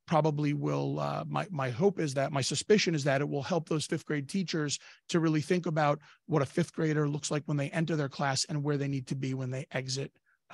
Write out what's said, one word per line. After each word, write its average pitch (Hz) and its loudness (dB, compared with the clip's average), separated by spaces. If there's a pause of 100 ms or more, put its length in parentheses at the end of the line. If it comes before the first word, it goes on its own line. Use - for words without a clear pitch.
probably 151 2
will, 143 -2
uh, 143 -2
my, 147 -2
my 135 -2
hope 165 2
is 151 -2
that, 139 0
my 139 0
suspicion 170 2
is 139 0
that 139 2
it 147 -2
will 143 -2
help 165 0
those 151 0
fifth - -4
grade 147 -2
teachers 156 -2 (320)
to 175 4
really 156 4
think 180 0
about 151 2 (240)
what 151 2
a 131 2
fifth - 0
grader 151 2
looks 147 -2
like 151 -2
when 151 -2
they 139 0
enter 160 0
their 147 0
class 139 -2
and 147 -2
where 147 0
they 139 -2
need 135 -4
to 147 -4
be 131 -4
when 131 -4
they 131 -6
exit, 131 -6 (420)